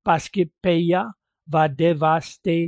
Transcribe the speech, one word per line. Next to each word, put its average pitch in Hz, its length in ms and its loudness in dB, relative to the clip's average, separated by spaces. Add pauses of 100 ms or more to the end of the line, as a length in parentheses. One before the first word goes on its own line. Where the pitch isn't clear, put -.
paske 175 400 0 (140)
peyi 170 340 0
a 208 140 -2 (400)
va 156 180 2
devaste 160 1000 0